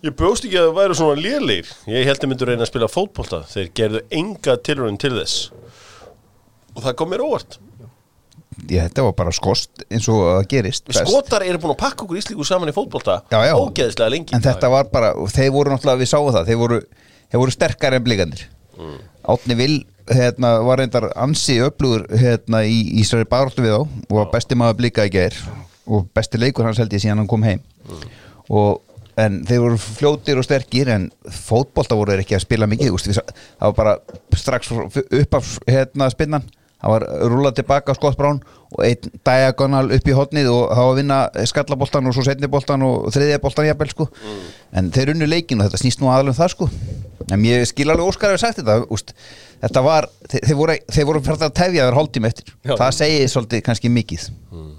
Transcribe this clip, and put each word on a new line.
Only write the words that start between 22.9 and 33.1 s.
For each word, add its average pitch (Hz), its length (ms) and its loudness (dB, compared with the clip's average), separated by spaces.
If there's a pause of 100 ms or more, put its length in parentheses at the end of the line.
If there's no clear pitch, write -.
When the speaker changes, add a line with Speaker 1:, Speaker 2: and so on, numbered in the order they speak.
Speaker 2:
í 110 80 4
þessari 113 240 0
baráttu 131 380 0
við 107 100 2
þá - 60 2
og 127 400 -4
var 101 40 0
Speaker 1:
Já. - 120 -6
Speaker 2:
besti 120 200 -2
maður 117 220 2
Blika 117 240 0
í 98 100 -2
gær 92 240 0 (460)
og 101 320 -2
besti 110 240 -2
leikur 120 260 0
hans 113 140 -2
held 104 160 -2
ég 98 80 -2
síðan 107 180 2
hann 101 80 -2
kom 110 160 2
heim. 95 140 0 (240)
Speaker 1:
Mm. 82 200 -16 (520)
Speaker 2:
Og, 104 260 2 (380)
en 101 240 0
þeir 120 180 2
voru 120 180 2
fljótir 143 600 0
og 131 40 0
sterkir 135 480 0
en 98 180 -2 (340)
fótbolta 123 520 0
voru 101 200 2
þeir 95 80 0
ekki 104 120 -2
að 92 120 -2
spila 113 200 2
mikið, 117 280 0
úst, - 120 -6
við 101 120 0